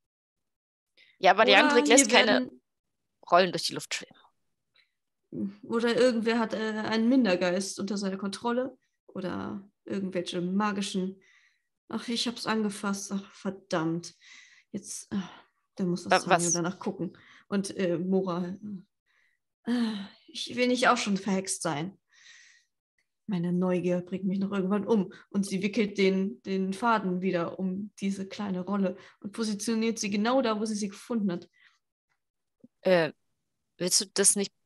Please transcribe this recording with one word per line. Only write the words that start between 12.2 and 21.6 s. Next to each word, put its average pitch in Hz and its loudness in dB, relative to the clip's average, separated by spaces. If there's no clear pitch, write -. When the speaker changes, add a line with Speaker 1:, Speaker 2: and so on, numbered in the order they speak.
Speaker 2:
hab's 233 -8
angefasst. 208 -4
Ach, 196 -8
verdammt. 170 -4
Jetzt, - -14
äh, 202 -2
da 196 -4
muss 175 -2
Speaker 1:
Wa-, - -4
Speaker 2:
das 175 4
Tanio 175 4
Speaker 1:
was? 170 2
Speaker 2:
danach 175 0
gucken. - -6
Und, 196 -4
äh, 175 0
Mora, 185 0
äh, 233 0
ich - -10
will 247 2
nicht 247 4
auch - 4
schon 202 0
verhext 190 -2